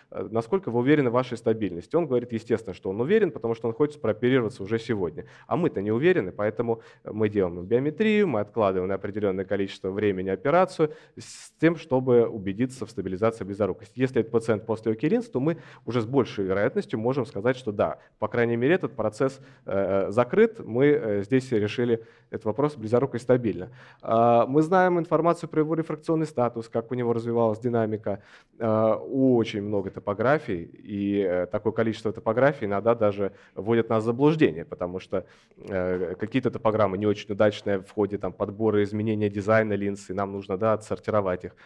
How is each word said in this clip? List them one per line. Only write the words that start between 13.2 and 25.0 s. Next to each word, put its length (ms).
близорукости. 560
Если 220
это 80
пациент 360
после 260
окилинз, 360
то 120
мы 180
уже 160
с 60
большей 400
вероятностью 520
можем 280
сказать, 300
что 140
да, 280
по 100
крайней 280
мере, 180
этот 220
процесс, 440
э, 440
закрыт, 540
мы, 220
э, 360
здесь 280
решили 540
этот 140
вопрос 320
близорукой 420
стабильно. 520
А, 440
мы 160
знаем 360
информацию 520